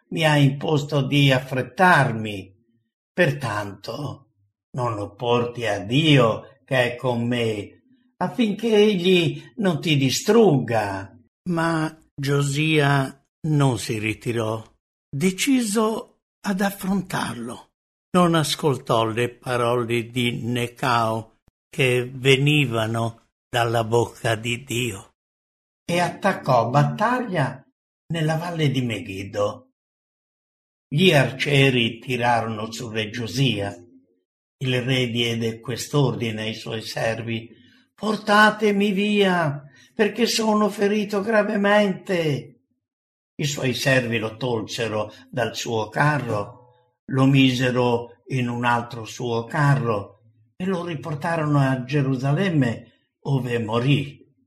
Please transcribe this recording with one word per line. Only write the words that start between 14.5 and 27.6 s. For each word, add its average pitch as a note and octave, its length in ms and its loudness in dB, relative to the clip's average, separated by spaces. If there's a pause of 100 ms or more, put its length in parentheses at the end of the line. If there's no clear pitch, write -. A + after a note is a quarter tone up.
deciso G#3+ 1120 0 (200)
ad G3 200 -2
affrontarlo. F3 1120 -6 (400)
Non F3 240 4
ascoltò C#3 680 0
le A#2 300 -2
parole A#2+ 680 -2
di A#2+ 380 -2
Necao A#2 960 -2 (280)
che B2 460 0
venivano B2 1160 0 (200)
dalla A#2 340 0
bocca A2+ 520 -2
di A#2 280 -6
Dio. A2+ 520 -8 (680)
E F3 160 -2
attaccò E3+ 720 0
battaglia F#3 960 0 (480)